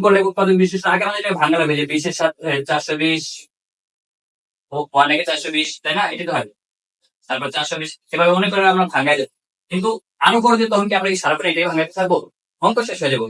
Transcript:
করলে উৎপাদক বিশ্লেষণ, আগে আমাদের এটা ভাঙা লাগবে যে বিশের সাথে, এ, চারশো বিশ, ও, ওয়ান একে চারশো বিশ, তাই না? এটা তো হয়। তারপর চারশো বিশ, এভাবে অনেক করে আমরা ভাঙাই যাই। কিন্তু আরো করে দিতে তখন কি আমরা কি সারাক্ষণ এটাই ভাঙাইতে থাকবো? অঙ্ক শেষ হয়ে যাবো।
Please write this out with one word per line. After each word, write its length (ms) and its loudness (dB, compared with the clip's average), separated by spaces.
করলে 140 6
উৎপাদক 340 2
বিশ্লেষণ, 320 0
আগে 120 0
আমাদের 160 -4
এটা 180 -2
ভাঙা 200 2
লাগবে 200 0
যে 120 -2
বিশের 260 -2
সাথে, 200 0
এ, 40 0
চারশো 340 -2
বিশ, 220 -2
ও, 40 -10
ওয়ান 180 4
একে 160 0
চারশো 280 -4
বিশ, 120 0
তাই 160 -4
না? 140 0
এটা 160 -10
তো 80 -4
হয়। 120 -4
তারপর 260 -4
চারশো 260 -4
বিশ, 100 -8
এভাবে 240 4
অনেক 140 2
করে 200 2
আমরা 220 2
ভাঙাই 260 2
যাই। 100 -6
কিন্তু 180 -2
আরো 180 4
করে 140 4
দিতে 140 0
তখন 180 2
কি 80 2
আমরা 140 0
কি 100 -2
সারাক্ষণ 300 -2
এটাই 180 -2
ভাঙাইতে 280 -2
থাকবো? 180 2
অঙ্ক 160 2
শেষ 140 -8
হয়ে 120 0
যাবো। 160 -2